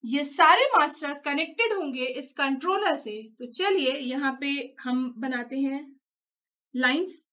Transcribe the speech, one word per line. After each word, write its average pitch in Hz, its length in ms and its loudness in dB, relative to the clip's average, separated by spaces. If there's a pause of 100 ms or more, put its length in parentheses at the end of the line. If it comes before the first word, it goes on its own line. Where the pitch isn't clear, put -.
ये 277 180 0
सारे 359 420 6
मास्टर 311 480 2
connected 320 600 -2
होंगे 269 320 -4
इस 262 280 -8
controller 302 640 0
से। 220 240 -10
तो 247 220 -14
चलिए 320 480 0
यहाँ 269 480 -2
पे 277 380 -4
हम 247 380 -2
बनाते 254 420 -4
हैं 277 400 -4 (760)
lines। 285 460 0 (120)